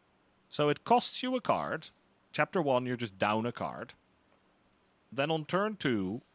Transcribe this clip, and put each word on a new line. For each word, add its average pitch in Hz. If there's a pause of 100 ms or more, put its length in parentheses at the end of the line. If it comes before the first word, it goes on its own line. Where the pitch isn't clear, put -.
(500)
So 147
it -
costs -
you 254
a 240
card. 98 (440)
Chapter -
one, 127
you're 123
just 104
down 110
a 123
card. 82 (1160)
Then 139
on 156
turn 202
two, 107 (140)